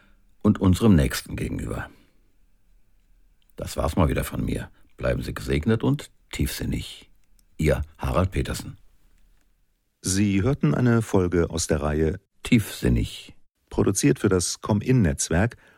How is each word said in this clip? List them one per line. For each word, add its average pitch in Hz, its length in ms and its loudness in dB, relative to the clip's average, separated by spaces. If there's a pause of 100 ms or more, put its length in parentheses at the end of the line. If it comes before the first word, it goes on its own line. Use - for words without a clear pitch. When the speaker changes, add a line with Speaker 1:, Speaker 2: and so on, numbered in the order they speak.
(400)
Speaker 1:
und 104 180 4
unserem 98 360 4
Nächsten - 420 0
gegenüber. - 540 -6 (1700)
Das - 200 -10
war's 73 200 -2
mal 85 120 4
wieder 60 160 0
von - 180 -6
mir. 55 280 -6 (260)
Bleiben 64 260 -2
Sie - 120 -8
gesegnet 76 480 0
und 139 280 -2 (220)
tiefsinnig. - 800 -6 (460)
Ihr 73 260 2 (160)
Harald 80 320 0
Petersen. - 480 -6 (1200)
Speaker 2:
Sie 98 420 0
hörten 143 320 0
eine 117 280 4
Folge 90 480 0
aus 80 160 -4
der 76 160 -2
Reihe 78 380 0 (220)
Speaker 1:
Tiefsinnig. - 920 0 (320)
Speaker 2:
Produziert 104 500 0
für 107 100 2
das 92 320 -2
Com-In-Netzwerk 104 960 0 (220)